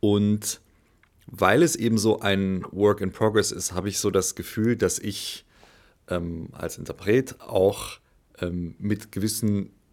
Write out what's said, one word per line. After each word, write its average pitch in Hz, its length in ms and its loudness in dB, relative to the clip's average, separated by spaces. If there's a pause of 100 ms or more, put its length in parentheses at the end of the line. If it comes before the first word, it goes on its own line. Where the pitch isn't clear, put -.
Und 104 600 2 (640)
weil 104 360 4
es 160 140 2
eben 113 220 0
so 107 220 2
ein 95 500 0
Work 104 300 4
in 95 120 -4
Progress 107 400 2
ist, - 200 -8
habe 90 160 -2
ich 98 100 -6
so 104 120 0
das 92 240 2
Gefühl, 113 420 -2
dass 95 220 0
ich, - 460 -8 (640)
ähm, 85 440 -6
als - 260 -8
Interpret - 640 -2
auch, - 580 0 (420)
ähm, 87 380 -6
mit 104 340 -4
gewissen 104 580 -2 (220)